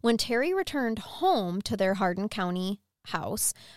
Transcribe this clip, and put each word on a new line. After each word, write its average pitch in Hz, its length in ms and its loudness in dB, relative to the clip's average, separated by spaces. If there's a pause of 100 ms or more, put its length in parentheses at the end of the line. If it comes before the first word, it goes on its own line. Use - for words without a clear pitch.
when 233 160 4
Terry 254 360 0
returned 262 460 0
home 208 640 0
to 220 140 -2
their 190 180 4
Hardin 190 320 0
County 185 540 -2 (240)
house - 480 -2 (240)